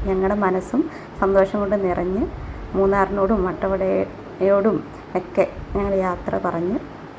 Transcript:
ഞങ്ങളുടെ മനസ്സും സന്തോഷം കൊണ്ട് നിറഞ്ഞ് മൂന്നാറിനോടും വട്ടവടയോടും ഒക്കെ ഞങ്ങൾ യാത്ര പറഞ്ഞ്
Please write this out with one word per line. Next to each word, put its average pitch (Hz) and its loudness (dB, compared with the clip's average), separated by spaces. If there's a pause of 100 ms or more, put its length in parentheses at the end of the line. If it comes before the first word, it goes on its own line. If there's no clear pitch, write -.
ഞങ്ങളുടെ 190 2
മനസ്സും 202 0 (300)
സന്തോഷം 196 4
കൊണ്ട് 202 0
നിറഞ്ഞ് 185 0 (460)
മൂന്നാറിനോടും 196 2
വട്ടവടയോടും 190 0 (260)
ഒക്കെ 185 0 (280)
ഞങ്ങൾ 202 0
യാത്ര 185 0
പറഞ്ഞ് 175 -2 (400)